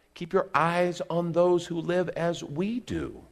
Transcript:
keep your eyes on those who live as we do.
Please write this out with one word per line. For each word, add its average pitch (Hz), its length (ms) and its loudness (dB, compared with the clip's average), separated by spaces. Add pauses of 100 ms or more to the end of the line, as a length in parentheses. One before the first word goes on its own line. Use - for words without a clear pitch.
(140)
keep 170 180 -10
your 185 240 2
eyes 170 540 2
on 170 240 0
those 175 320 4
who 170 100 -6
live 170 340 0
as 170 320 -2
we 196 380 -4
do. 156 420 -6 (100)